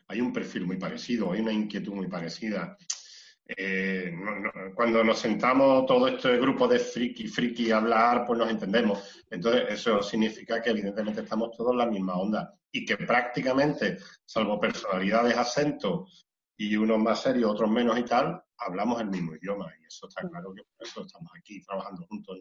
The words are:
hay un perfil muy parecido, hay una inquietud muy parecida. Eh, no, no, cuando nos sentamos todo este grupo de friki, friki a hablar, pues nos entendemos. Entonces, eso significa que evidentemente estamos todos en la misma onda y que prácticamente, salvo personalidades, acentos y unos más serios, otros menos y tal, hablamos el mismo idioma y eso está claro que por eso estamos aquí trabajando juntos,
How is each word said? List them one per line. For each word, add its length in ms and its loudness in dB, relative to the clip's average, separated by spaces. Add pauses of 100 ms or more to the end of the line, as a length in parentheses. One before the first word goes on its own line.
hay 140 -4
un 100 -2
perfil 340 -6
muy 120 -4
parecido, 540 -4
hay 80 -2
una 120 -2
inquietud 400 -4
muy 160 -6
parecida. 680 -8 (720)
Eh, 680 -4
no, 260 -6
no, 100 -4 (240)
cuando 300 4
nos 140 4
sentamos 640 4
todo 240 6
este 300 2
grupo 280 4
de 120 6
friki, 500 -4
friki 420 0
a 80 6
hablar, 480 4
pues 120 2
nos 100 2
entendemos. 800 0
Entonces, 400 2
eso 340 2
significa 600 -2
que 80 0
evidentemente 500 -2
estamos 360 -4
todos 160 0
en 60 0
la 80 2
misma 300 -2
onda 380 -2 (160)
y 160 -6
que 100 0
prácticamente, 1000 0 (260)
salvo 340 -2
personalidades, 800 0
acentos 880 -2 (300)
y 200 -2
unos 220 4
más 240 2
serios, 280 2
otros 200 2
menos 280 2
y 60 0
tal, 380 0 (160)
hablamos 420 -2
el 80 -4
mismo 260 -4
idioma 320 -6 (140)
y 60 -20
eso 220 -20
está 200 -8
claro 260 -14
que 80 -20
por 240 -20
eso 160 -12
estamos 360 -20
aquí 240 -20
trabajando 440 -10
juntos, 340 -14